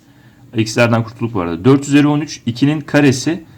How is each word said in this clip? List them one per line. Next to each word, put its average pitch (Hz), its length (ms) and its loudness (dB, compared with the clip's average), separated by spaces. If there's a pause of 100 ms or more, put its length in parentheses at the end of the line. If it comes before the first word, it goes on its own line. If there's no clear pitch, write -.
(540)
Eksilerden 113 500 0
kurtulduk 117 300 -8
bu 98 80 -2
arada. 85 240 -6
Dört 139 220 4
üzeri 143 200 4
on 147 140 0
üç, 151 240 -12
ikinin 147 360 0
karesi, 147 600 0 (140)